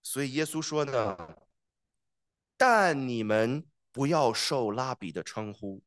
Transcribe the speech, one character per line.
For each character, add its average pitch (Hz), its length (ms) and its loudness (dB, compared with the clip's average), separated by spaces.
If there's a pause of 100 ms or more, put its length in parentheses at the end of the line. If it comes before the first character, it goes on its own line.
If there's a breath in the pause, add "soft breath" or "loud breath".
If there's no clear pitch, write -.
所 - 180 -4
以 135 120 -4
耶 151 100 2
稣 156 180 -2
说 151 220 -2
呢 104 540 -2 (1200)
，“但 190 500 4
你 117 160 -2
们 113 420 2 (260)
不 135 160 -2
要 143 260 4
受 120 380 -2
拉 127 220 -4
比 90 180 -8
的 80 120 -8
称 107 300 -8
呼 98 340 -10